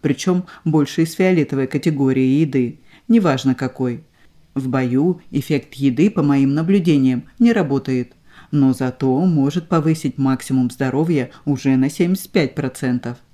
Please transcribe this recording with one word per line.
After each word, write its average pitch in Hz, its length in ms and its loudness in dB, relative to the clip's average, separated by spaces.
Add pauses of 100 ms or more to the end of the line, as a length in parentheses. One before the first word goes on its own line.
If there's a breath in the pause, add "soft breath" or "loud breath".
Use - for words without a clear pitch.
причем 180 460 -2 (180 loud breath)
больше 156 380 0
из 165 120 -2
фиолетовой 151 520 0
категории 135 760 0
еды, 131 400 -2 (260 soft breath)
неважно 156 480 2
какой. 127 480 -6 (520 soft breath)
В 131 140 -4
бою 135 520 0 (100)
эффект - 440 -4
еды, 139 360 2
по - 120 -2
моим 139 320 2
наблюдениям, 156 720 2 (140)
не 233 140 4
работает, 135 640 -2 (360 soft breath)
но 139 220 2
зато 131 480 -2
может 165 480 0
повысить 160 500 -2
максимум 131 520 0
здоровья 135 600 -2 (140 loud breath)
уже 135 320 0
на 135 120 2
семьдесят 180 420 -2
пять 147 240 0
процентов. 127 640 -6 (160)